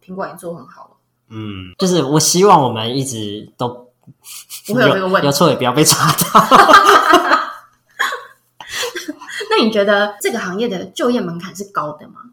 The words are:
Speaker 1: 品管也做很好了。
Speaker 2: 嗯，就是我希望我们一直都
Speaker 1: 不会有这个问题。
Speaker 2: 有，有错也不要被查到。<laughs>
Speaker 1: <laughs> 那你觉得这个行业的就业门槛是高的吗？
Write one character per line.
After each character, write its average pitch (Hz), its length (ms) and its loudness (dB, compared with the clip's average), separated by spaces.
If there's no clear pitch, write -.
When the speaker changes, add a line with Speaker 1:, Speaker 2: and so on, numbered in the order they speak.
Speaker 1:
品 185 140 -18
管 190 160 -10
也 - 40 -20
做 170 200 -12
很 - 120 -20
好 - 180 -20
了。 - 40 -20
Speaker 2:
嗯， 101 480 -12
就 190 100 -2
是 175 160 0
我 147 160 0
希 175 240 0
望 185 180 6
我 127 80 2
们 113 280 -6
一 135 80 -2
直 107 500 -10
都 123 140 -4
Speaker 1:
不 202 60 -6
会 247 80 2
有 214 80 4
这 120 100 2
个 185 80 -2
问 185 140 0
题。 - 40 0
Speaker 2:
有， - 0 -
有 143 60 2
错 160 180 4
也 123 60 2
不 123 80 -4
要 123 80 0
被 147 140 4
查 156 260 0
到。 - 140 0
<laughs> 349 1040 4
Speaker 1:
<laughs> - 920 -12
那 427 140 2
你 220 80 2
觉 202 140 0
得 208 340 0
这 392 120 -4
个 226 80 -6
行 190 200 -8
业 233 80 -2
的 190 180 -6
就 254 260 -4
业 233 100 -2
门 170 180 -8
槛 185 160 -16
是 196 100 -10
高 151 280 -8
的 - 140 -20
吗？ - 80 -20